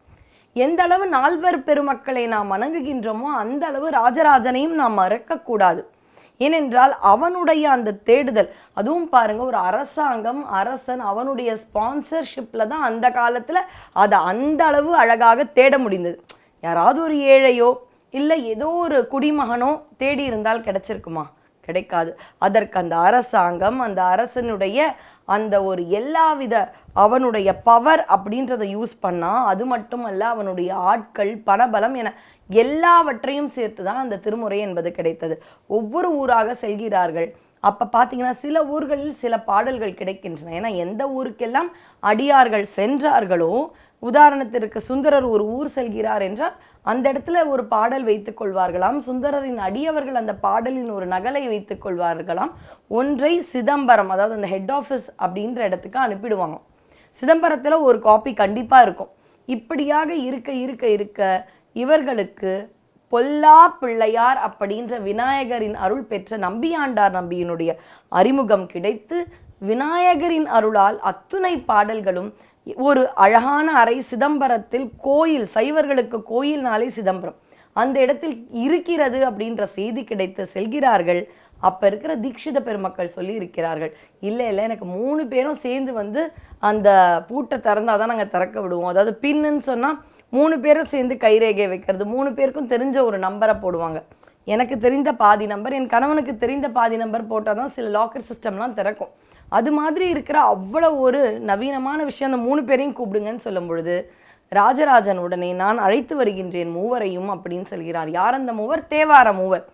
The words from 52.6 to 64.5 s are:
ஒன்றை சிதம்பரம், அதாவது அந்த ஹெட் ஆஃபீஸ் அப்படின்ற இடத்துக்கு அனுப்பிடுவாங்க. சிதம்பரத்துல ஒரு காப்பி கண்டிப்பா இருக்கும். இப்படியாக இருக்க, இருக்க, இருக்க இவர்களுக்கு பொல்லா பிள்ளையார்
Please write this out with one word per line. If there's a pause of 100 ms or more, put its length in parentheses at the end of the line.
ஒன்றை
சிதம்பரம்,
அதாவது
அந்த
ஹெட்
ஆஃபீஸ் (100)
அப்படின்ற
இடத்துக்கு
அனுப்பிடுவாங்க. (600)
சிதம்பரத்துல
ஒரு
காப்பி
கண்டிப்பா
இருக்கும். (380)
இப்படியாக
இருக்க,
இருக்க,
இருக்க (240)
இவர்களுக்கு (360)
பொல்லா
பிள்ளையார்